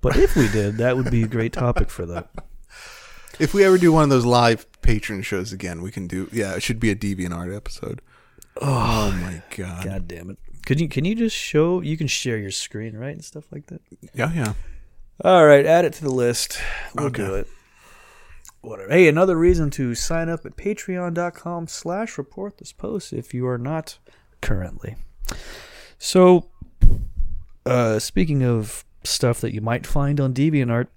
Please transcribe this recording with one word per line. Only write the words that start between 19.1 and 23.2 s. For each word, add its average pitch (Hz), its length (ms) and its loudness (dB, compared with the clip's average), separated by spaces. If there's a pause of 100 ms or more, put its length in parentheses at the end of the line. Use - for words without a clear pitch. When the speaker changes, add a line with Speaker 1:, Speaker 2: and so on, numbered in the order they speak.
Speaker 1:
reason 165 340 4
to 123 240 -4
sign 165 340 -4
up 165 160 -6
at - 120 -16
patreon 180 580 -6
dot 175 200 -4
com 170 320 -10
slash 190 520 -8
report - 400 -12
this - 140 -20
post - 420 -10
if 120 180 -10